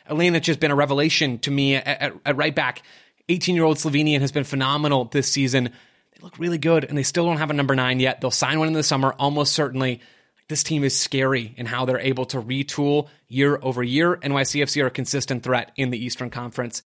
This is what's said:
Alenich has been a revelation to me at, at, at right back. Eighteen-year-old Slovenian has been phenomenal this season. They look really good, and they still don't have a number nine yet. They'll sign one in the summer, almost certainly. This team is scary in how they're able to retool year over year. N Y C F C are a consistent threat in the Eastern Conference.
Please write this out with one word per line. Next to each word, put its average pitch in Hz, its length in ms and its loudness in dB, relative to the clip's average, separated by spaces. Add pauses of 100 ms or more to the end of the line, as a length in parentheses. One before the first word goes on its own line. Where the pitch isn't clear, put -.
Alenich 170 380 2
has 160 100 2
been 143 140 2
a 143 40 2
revelation 143 640 2
to 143 120 -4
me 139 240 2
at, 131 100 -2
at, 143 280 -2 (120)
at 143 120 0
right 147 180 0
back. 135 260 -2 (480)
Eighteen-year-old 165 480 2
Slovenian 151 440 2
has 139 100 0
been 147 120 -2
phenomenal 139 640 0
this 131 260 -2
season. 131 340 2
They - 580 -16
look - 160 -18
really 170 180 -2
good, 160 280 2
and 147 120 -4
they 135 60 2
still 170 220 0
don't 170 120 0
have 151 140 -2
a - 20 -2
number 139 220 2
nine 127 240 2
yet. 127 200 0
They'll 127 120 -2
sign 139 260 0
one 156 100 2
in 160 60 0
the 156 100 0
summer, 135 340 2
almost 143 360 0
certainly. 131 480 -2 (480)
This 151 140 -2
team 147 220 0
is 131 120 2
scary 131 600 0
in 123 80 -8
how 123 180 -4
they're 127 160 0
able 131 280 0
to 131 140 -6
retool 143 680 -2 (180)
year 143 340 2
over 123 220 -2
year. 151 380 2
N 139 120 -2
Y 135 100 2
C 147 180 0
F 135 80 0
C 147 120 0
are 135 60 4
a - 20 -2
consistent 131 540 -4
threat 123 320 0
in 131 140 -2
the 120 120 -4
Eastern 123 280 -6
Conference. 120 540 -8 (100)